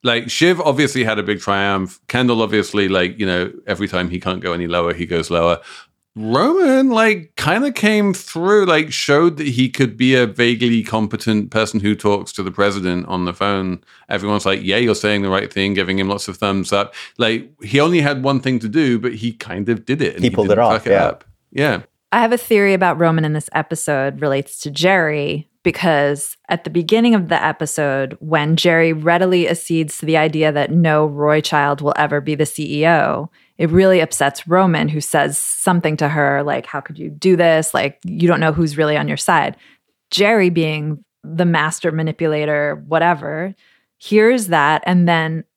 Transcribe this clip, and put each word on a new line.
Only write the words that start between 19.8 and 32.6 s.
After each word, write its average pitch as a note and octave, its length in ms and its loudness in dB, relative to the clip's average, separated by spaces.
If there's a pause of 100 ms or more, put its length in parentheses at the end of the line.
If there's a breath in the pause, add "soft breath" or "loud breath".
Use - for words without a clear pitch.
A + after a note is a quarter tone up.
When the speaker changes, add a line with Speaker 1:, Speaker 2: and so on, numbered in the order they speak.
Speaker 1:
did C#3+ 160 -2
it. F#2+ 140 -2
And F2+ 80 -4
Speaker 2:
He A#2+ 60 2
Speaker 1:
he B2 40 -8
Speaker 2:
pulled G#2 140 0
Speaker 1:
didn't G#2 100 4
Speaker 2:
it A#2 40 2
off, A2+ 120 4
Speaker 1:
fuck G#2+ 140 -4
it - 40 -2
Speaker 2:
yeah. F#2+ 120 4
Speaker 1:
up. - 200 -4 (260)
Yeah. C3+ 320 -2 (280)
Speaker 3:
I A3 100 2
have A3+ 120 2
a A#3+ 60 0
theory G3+ 360 2
about F3 240 2
Roman E3 260 2
in D3+ 80 -2
this D3+ 220 -4
episode C#3 680 -4
relates C#3 380 -2
to D3 120 -10
Jerry, D3+ 760 0 (140)
because D3 720 0 (140)
at E3 140 -4
the D#3 60 -8
beginning G#3+ 440 2
of F3 160 0
the E3 120 2
episode, C#3+ 800 -2
when D#3 360 0
Jerry E3 360 4
readily E3+ 560 2
accedes D#3+ 500 -4
to - 60 -10
the D#3+ 140 2
idea D3+ 340 2
that C#3+ 200 -2
no D#3 340 4
Roy D3 340 0
child D3 400 0
will C#3+ 160 -2
ever D3 240 0
be D3+ 140 -4
the D3 100 0
C D3 380 -4